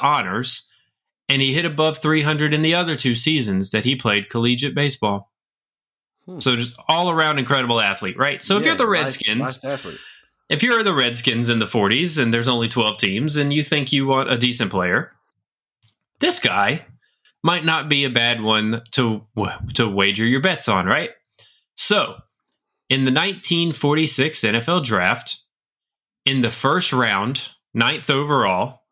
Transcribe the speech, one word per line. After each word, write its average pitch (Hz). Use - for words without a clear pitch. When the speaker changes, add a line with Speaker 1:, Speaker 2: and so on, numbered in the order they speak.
Speaker 1:
honors, 127
and 139
he 135
hit 165
above 156
three 156
hundred 151
in 151
the 160
other 170
two 123
seasons 107
that 107
he 135
played 104
collegiate 123
baseball. 110
Speaker 2:
Hmm. 180
Speaker 1:
So 123
just 120
all 175
around 156
incredible 123
athlete, 98
right? 139
So 196
if 208
Speaker 2:
Yeah, 320
Speaker 1:
you're 320
the 262
Speaker 2:
nice, 220
Speaker 1:
Redskins, 123
Speaker 2:
nice 131
athlete. 127
Speaker 1:
if 151
you're 233
the 202
Redskins 120
in 117
the 110
forties 127
and 117
there's 117
only 117
twelve 107
teams 117
and 143
you 147
think 143
you 139
want 135
a 123
decent 120
player, 95
this 349
guy 101
might 165
not 160
be 143
a 135
bad 117
one 110
to, 113
to 117
wager 98
your 127
bets 175
on, 95
right? 135
So -
in 135
the 131
nineteen 170
forty-six 151
N 107
F 117
L 175
draft, 110
in 131
the 117
first 160
round, 113
ninth 120
overall, 135